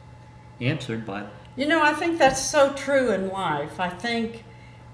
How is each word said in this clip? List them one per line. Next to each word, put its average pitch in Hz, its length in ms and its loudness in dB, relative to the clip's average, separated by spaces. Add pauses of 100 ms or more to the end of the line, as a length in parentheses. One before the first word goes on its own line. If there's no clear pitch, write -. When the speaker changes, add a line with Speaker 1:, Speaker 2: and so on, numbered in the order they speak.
(600)
Speaker 1:
answered 113 440 -4
by 101 200 -10 (320)
Speaker 2:
You 262 80 -2
know, 320 160 2
I 302 120 4
think 330 260 -2
that's 269 200 6
so 277 340 4
true 262 380 2
in 190 180 -2
life. 160 500 -4
I 180 100 0
think 233 560 -4 (480)